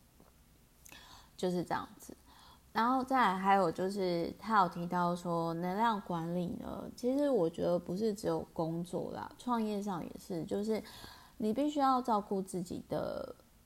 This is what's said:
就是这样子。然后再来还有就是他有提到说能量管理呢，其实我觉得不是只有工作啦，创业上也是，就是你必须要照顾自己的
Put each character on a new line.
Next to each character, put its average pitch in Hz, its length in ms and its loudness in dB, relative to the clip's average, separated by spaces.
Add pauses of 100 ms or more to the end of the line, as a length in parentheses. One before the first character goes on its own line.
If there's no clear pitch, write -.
(1400)
就 185 140 0
是 180 140 0
这 165 100 -4
样 - 140 -4 (100)
子。 - 180 -18 (580)
然 226 160 4
后 262 140 2
再 262 140 0
来 202 180 6
还 190 200 6
有 185 160 6
就 185 180 0
是 185 480 0
他 214 220 2
有 180 100 6
提 175 160 -6
到 175 300 2
说 170 400 -2
能 180 220 -2
量 220 240 2
管 170 340 -4
理 175 120 -2 (120)
呢， - 240 -8 (120)
其 254 220 0
实 285 120 4
我 190 200 4
觉 170 140 -4
得 175 160 4
不 175 160 -6
是 214 180 0
只 202 140 -4
有 160 260 0
工 165 300 -2
作 - 300 -6
啦， - 260 -8
创 240 220 0
业 214 200 -2
上 196 220 -4
也 - 160 -10
是， 170 240 -6
就 196 200 -2
是 214 200 0 (540)
你 214 140 0
必 277 180 2
须 294 100 -2
要 269 220 4
照 226 200 2
顾 196 200 -2
自 190 200 -4
己 - 260 -8
的 - 480 -4 (300)